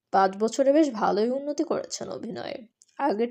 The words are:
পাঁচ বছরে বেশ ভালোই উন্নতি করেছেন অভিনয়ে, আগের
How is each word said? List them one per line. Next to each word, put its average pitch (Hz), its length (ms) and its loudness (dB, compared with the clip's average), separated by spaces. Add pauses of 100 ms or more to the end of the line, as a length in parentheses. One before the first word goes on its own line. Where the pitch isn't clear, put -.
(100)
পাঁচ 196 280 4
বছরে 247 340 2
বেশ 302 180 6
ভালোই 202 400 0
উন্নতি 285 340 -4
করেছেন - 440 -6
অভিনয়ে, - 580 -10 (320)
আগের 240 320 -2